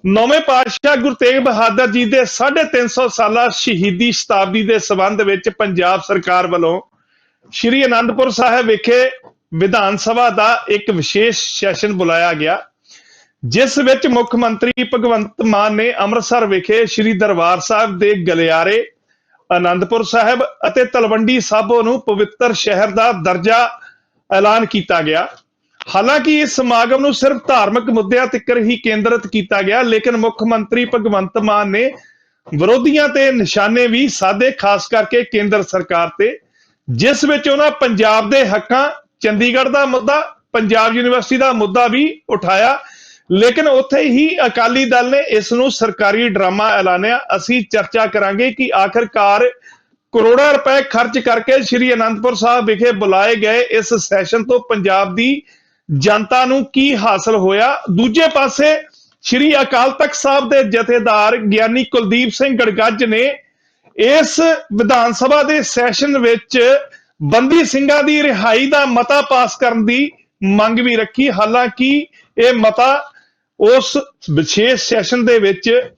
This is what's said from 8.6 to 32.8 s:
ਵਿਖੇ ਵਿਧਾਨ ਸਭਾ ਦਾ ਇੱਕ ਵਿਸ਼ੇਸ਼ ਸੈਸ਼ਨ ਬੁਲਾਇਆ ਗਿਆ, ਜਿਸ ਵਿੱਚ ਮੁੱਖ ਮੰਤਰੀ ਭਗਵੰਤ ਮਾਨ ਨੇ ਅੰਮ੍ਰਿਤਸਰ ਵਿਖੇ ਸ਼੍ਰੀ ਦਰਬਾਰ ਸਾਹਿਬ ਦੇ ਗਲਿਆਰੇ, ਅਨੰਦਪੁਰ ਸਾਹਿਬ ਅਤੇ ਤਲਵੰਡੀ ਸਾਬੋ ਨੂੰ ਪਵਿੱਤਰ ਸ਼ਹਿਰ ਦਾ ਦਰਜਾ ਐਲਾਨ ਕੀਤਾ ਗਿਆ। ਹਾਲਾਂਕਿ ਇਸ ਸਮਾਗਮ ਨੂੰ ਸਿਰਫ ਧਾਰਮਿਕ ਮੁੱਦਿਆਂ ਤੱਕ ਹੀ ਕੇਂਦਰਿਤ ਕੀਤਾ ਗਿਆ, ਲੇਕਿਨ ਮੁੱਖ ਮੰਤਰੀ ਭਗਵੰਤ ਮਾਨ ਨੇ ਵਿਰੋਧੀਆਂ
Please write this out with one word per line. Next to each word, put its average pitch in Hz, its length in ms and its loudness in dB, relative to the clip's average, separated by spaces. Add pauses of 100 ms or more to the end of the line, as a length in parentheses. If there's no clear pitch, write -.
ਵਿਖੇ 240 460 0 (420)
ਵਿਧਾਨ 196 440 0
ਸਭਾ 233 320 0
ਦਾ 220 400 0
ਇੱਕ 208 220 -2
ਵਿਸ਼ੇਸ਼ 202 680 -2
ਸੈਸ਼ਨ 196 340 -2
ਬੁਲਾਇਆ 170 400 0
ਗਿਆ, 156 260 -2 (840)
ਜਿਸ 214 320 0
ਵਿੱਚ 269 300 2
ਮੁੱਖ 240 280 0
ਮੰਤਰੀ 240 480 -2
ਭਗਵੰਤ 233 600 -2
ਮਾਨ 214 300 2
ਨੇ 233 180 0
ਅੰਮ੍ਰਿਤਸਰ 226 520 0
ਵਿਖੇ 202 400 0
ਸ਼੍ਰੀ 220 280 -2
ਦਰਬਾਰ 180 460 0
ਸਾਹਿਬ 214 400 -2
ਦੇ 208 140 2
ਗਲਿਆਰੇ, 170 760 0 (680)
ਅਨੰਦਪੁਰ 180 460 0
ਸਾਹਿਬ 233 400 0
ਅਤੇ 247 420 -2
ਤਲਵੰਡੀ 220 540 0
ਸਾਬੋ 220 420 0
ਨੂੰ 233 200 -2
ਪਵਿੱਤਰ 208 520 -2
ਸ਼ਹਿਰ 202 340 0
ਦਾ 220 240 0
ਦਰਜਾ 185 580 0 (640)
ਐਲਾਨ 214 320 2
ਕੀਤਾ 180 360 -2
ਗਿਆ। 156 260 -2 (680)
ਹਾਲਾਂਕਿ 277 440 2
ਇਸ 285 160 -2
ਸਮਾਗਮ 247 460 2
ਨੂੰ 277 120 2
ਸਿਰਫ 262 240 0 (100)
ਧਾਰਮਿਕ 233 360 2
ਮੁੱਦਿਆਂ 226 440 0
ਤੱਕ 240 300 -2
ਹੀ 226 180 0
ਕੇਂਦਰਿਤ 214 520 -2
ਕੀਤਾ 202 340 -2
ਗਿਆ, 208 200 0
ਲੇਕਿਨ 233 360 0
ਮੁੱਖ 220 300 -2
ਮੰਤਰੀ 226 380 -2
ਭਗਵੰਤ 208 520 -2
ਮਾਨ 208 320 0
ਨੇ 233 240 -2 (600)
ਵਿਰੋਧੀਆਂ 262 540 2